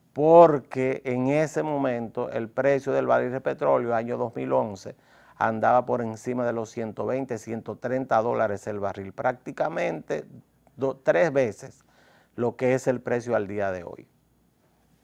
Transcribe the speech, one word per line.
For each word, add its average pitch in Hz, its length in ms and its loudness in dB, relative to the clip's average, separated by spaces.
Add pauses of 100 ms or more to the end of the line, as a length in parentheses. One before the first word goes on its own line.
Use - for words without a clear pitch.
(120)
porque 147 920 6
en 127 240 -2
ese 151 360 0
momento 123 640 -4
el 117 180 -6
precio 135 440 0
del 135 160 0
barril 123 240 2
de 131 80 -4
petróleo, 135 560 0
año 120 200 -4
dos 120 200 -6
mil 131 160 -6
once, 113 420 -4 (420)
andaba 113 500 2
por 123 160 -2
encima 120 440 -4
de 117 60 -2
los 113 180 -6
ciento 113 340 -8
veinte, 123 340 -4
ciento 110 380 -10
treinta 123 460 0
dólares 113 460 -2
el 107 100 -6
barril, 98 340 -6
prácticamente 151 1120 -6 (520)
do-, 135 200 -2
tres 160 360 2
veces 131 520 -2 (520)
lo 117 180 -2
que 127 200 2
es 127 120 -2
el 123 140 0
precio 120 340 -2
al 104 140 0
día 101 240 -4
de 90 100 -8
hoy. - 240 -16 (960)